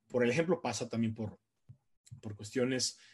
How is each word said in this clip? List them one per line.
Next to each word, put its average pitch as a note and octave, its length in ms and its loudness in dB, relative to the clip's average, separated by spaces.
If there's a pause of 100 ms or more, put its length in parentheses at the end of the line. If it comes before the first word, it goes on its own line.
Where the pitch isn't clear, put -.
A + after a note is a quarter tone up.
por B2 160 2
el A#2+ 80 4
ejemplo, E3 320 2
pasa A#2+ 260 -2
también A2+ 280 0
por, G#2+ 240 -6 (800)
por G#2+ 160 -10
cuestiones, B2 640 -2 (140)